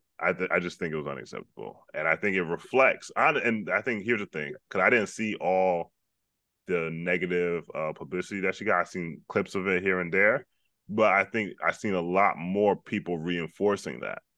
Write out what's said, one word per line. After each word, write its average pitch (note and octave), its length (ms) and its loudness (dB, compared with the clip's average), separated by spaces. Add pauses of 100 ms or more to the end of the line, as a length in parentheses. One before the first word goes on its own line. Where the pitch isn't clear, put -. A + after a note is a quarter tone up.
(200)
I F2+ 140 2
th-, F2+ 180 -4
I F2+ 80 2
just F2 180 -4
think E2 140 -4
it D#2 60 -4
was D2 100 -6
unacceptable. G#1+ 880 -12
And D#2 120 -4
I D#2+ 120 2
think G2 180 0
it F2+ 80 2
reflects G2 720 2
on, C#3+ 220 4
and A2 320 0
I F#2+ 120 2
think A2 220 -4
here's A2+ 160 0
the G2+ 60 -6
thing, D2+ 300 -8 (140)
'cause F#2+ 120 0
I G2 80 6
didn't A2+ 180 4
see A2 280 -4
all F#2 580 2 (720)
the E2 240 0
negative, F2 720 -2 (100)
uh, D#2 200 -4
publicity F#2 480 -8
that F#2+ 120 0
she - 100 -12
got. G2 180 2
I've E2 60 -2
seen E2 400 -8
clips G2 280 -2
of F#2 120 -2
it F2+ 140 2
here F#2 200 2
and E2+ 120 -6
there, G#2 320 4 (420)
but G#2+ 240 4
I F#2+ 120 4
think G#2 300 -4 (120)
I've E2 100 2
seen G2+ 200 -2
a F2+ 60 0
lot F#2 360 4
more F#2+ 380 2
people F2 420 -4
reinforcing F2 840 -2
that. - 200 -8 (160)